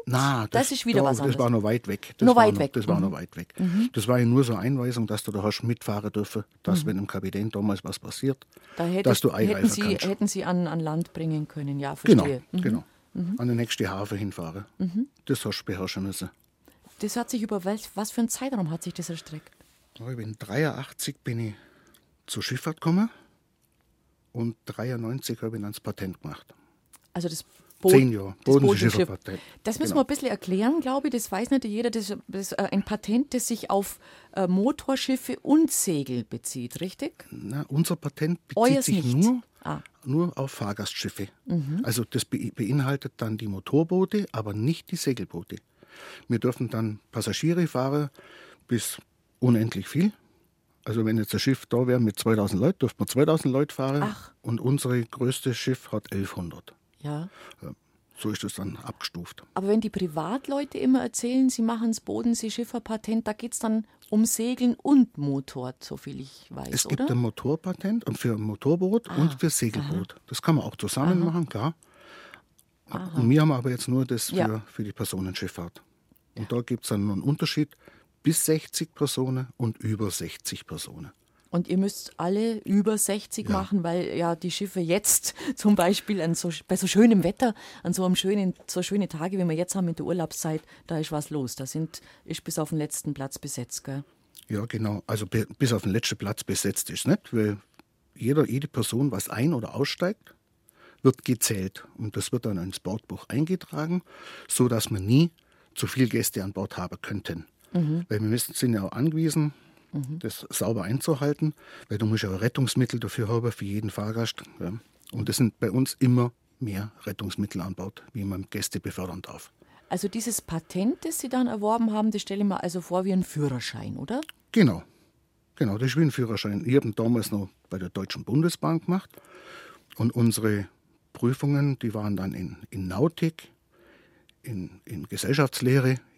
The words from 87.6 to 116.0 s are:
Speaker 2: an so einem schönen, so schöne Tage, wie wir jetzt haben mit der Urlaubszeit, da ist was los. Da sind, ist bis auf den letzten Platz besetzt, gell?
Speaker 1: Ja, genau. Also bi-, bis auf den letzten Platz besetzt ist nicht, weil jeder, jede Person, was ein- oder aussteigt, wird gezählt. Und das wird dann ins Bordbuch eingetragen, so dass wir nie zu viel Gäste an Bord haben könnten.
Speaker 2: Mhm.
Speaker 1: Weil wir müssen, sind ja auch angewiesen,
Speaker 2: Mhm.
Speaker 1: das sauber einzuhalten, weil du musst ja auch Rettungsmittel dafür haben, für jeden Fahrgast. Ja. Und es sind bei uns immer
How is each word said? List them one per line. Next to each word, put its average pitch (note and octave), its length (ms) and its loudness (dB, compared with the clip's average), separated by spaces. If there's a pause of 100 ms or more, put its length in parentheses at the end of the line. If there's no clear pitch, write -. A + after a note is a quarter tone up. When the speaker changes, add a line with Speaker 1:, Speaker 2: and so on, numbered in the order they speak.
Speaker 2:
an F3+ 100 0
so F#3 120 0
einem F#3 100 4
schönen, F#3+ 380 0 (140)
so F3+ 160 -2
schöne G3 260 0
Tage, F3 280 -4
wie F#3 60 2
wir D#3+ 120 2
jetzt F3 200 -2
haben F#3 100 0
mit E3+ 140 -2
der D#3 60 -4
Urlaubszeit, D#3+ 560 -4 (260)
da E3 100 -4
ist D3+ 140 -4
was D3 180 -4
los. C#3 260 -4
Da C3+ 100 -10
sind, D#3+ 360 -6 (240)
ist - 180 -10
bis - 160 -6
auf D3+ 100 -2
den D#3+ 80 -2
letzten D3+ 360 -4
Platz C3+ 260 -8
besetzt, - 440 -10
gell? C#3 200 -8 (440)
Speaker 1:
Ja, G#2+ 180 -4
genau. G#2+ 420 -4
Also G#2+ 180 -2
bi-, G#2+ 200 0 (120)
bis B2 160 2
auf G2 100 0
den G2 80 0
letzten - 260 0
Platz - 260 -6
besetzt - 460 -2
ist - 180 -6
nicht, - 260 0
weil G#2 240 2 (580)
jeder, C3+ 320 2
jede C3+ 200 -2
Person, B2+ 440 0
was G2+ 180 -6
ein- D3 240 0
oder A#2 220 -4
aussteigt, - 600 -4 (640)
wird - 240 4
gezählt. G#2+ 600 -2 (120)
Und G#2+ 180 -8
das - 160 -4
wird A#2+ 140 -2
dann G2+ 140 -2
ins F#2 200 -6
Bordbuch - 480 -8
eingetragen, D#3+ 760 -2 (440)
so B2+ 220 4
dass A2+ 220 0
wir G#2 100 -2
nie C3+ 300 6 (440)
zu - 120 -4
viel C3 200 2
Gäste G#2+ 380 -2
an G2 80 -8
Bord G2 240 -6
haben F2+ 240 -8
könnten. F2+ 440 -8 (280)
Speaker 2:
Mhm. E3+ 340 0
Speaker 1:
Weil G#2 140 -2
wir G#2+ 80 0
müssen, A#2 240 0
sind A#2+ 200 2
ja G2+ 100 0
auch - 100 -6
angewiesen, D3+ 600 2 (400)
Speaker 2:
Mhm. D3 260 -6
Speaker 1:
das - 300 -8
sauber G2+ 340 0
einzuhalten, C#3+ 680 0 (360)
weil G#2 80 -4
du A2 80 0
musst G#2+ 180 2
ja G2+ 100 -2
auch F#2 60 -4
Rettungsmittel A#2+ 600 0
dafür G#2+ 280 -4
haben, A#2 240 0
für - 140 -8
jeden G#2 240 -2
Fahrgast. A2 520 -4 (180)
Ja. F2 120 -4 (400)
Und A2 160 -4
es - 100 -2
sind A#2 220 4
bei A2+ 120 0
uns C3 280 0
immer B2 320 6 (280)